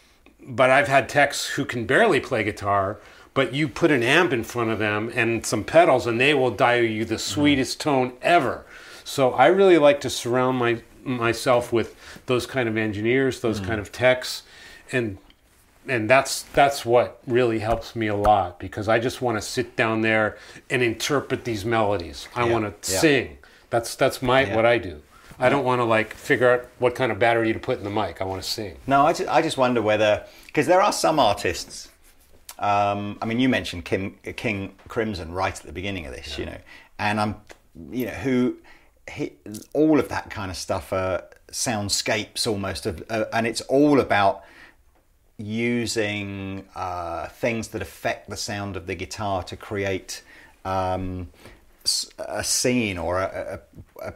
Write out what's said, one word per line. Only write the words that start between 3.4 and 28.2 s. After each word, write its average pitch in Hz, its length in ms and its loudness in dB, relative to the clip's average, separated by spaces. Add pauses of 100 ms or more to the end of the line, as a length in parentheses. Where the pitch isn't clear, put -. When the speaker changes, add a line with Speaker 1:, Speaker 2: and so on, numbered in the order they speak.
Speaker 1:
you 151 140 0
put 160 240 2
an 123 120 4
amp 151 300 4
in 113 100 -2
front 113 280 -4
of 101 80 -2
them 107 340 -2
and 117 320 0
some 107 180 -2
pedals 147 440 4
and 117 120 0
they 139 140 4
will 127 180 2
dial 120 320 2
you 110 220 0
the 104 100 -2
Speaker 2:
Mm-hmm. - 180 -6
Speaker 1:
sweetest 143 480 0
tone 127 400 0
ever. 143 440 0 (380)
So 131 300 2
I 135 140 6
really 190 300 8
like 147 240 6
to 127 80 -4
surround 127 500 0
my, 117 220 0 (220)
myself 120 720 0
with 110 220 0 (320)
those 123 180 0
kind 123 240 -2
of 110 80 -2
engineers, 113 640 0
those 107 180 -2
Speaker 2:
Mm. 95 80 -6
Speaker 1:
kind 107 120 -2
of 95 120 -10
techs. - 520 0 (480)
And, 110 260 -2 (720)
and 135 220 -2
that's, 135 340 4 (100)
that's 139 320 4
what 117 400 2
really 117 340 2
helps 113 360 -4
me 113 120 -2
a 104 80 0
lot, 101 440 2
because 98 300 -8
I 113 100 4
just 127 220 -4
wanna 110 200 -2
sit - 340 -6
down 110 260 0
there 110 360 2 (320)
and 135 140 0
interpret 123 600 -2
these 107 200 -4
melodies. 101 680 -2
I 120 100 0
Speaker 2:
Yeah. 117 80 2
Speaker 1:
wanna 107 200 -2 (140)
Speaker 2:
Yeah. - 120 -2
Speaker 1:
sing. 131 380 2 (320)
That's, - 260 -2
that's 135 260 0
my, 127 200 4
Speaker 2:
Yeah. 98 140 -2
Speaker 1:
what 110 100 4
I 120 120 4
do. 85 240 -8 (380)
I 131 60 0
Speaker 2:
Yeah. 127 60 6
Speaker 1:
don't 139 120 2
wanna, 123 220 2
like, 110 300 2
figure 127 360 2
out 123 140 2 (140)
what 123 160 2
kind 127 160 0
of 98 80 -6
battery 113 340 2
to 98 60 -4
put 123 180 -4
in - 80 -12
the 101 40 -6
mic. 101 320 -4